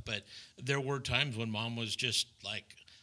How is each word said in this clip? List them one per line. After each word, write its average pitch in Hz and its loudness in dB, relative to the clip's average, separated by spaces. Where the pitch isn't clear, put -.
But 104 -4
there 139 2
were 135 0
times 123 2
when 113 0
Mom 113 -2
was 113 -2
just 117 2
like, 101 -8